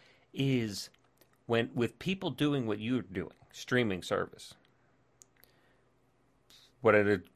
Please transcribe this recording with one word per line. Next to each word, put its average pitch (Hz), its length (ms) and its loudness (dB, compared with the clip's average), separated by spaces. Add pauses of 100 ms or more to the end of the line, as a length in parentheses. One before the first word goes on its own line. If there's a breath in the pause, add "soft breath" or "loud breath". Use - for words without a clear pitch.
(340 soft breath)
is 120 560 -2 (560)
when, 117 280 2
with 117 260 0
people 190 300 -4
doing 139 380 0
what 104 120 -2
you're 120 220 -2
doing, 92 300 -8 (220)
streaming 113 500 0
service, - 500 -6 (2250 soft breath)
what 107 140 6
a 104 260 4 (140)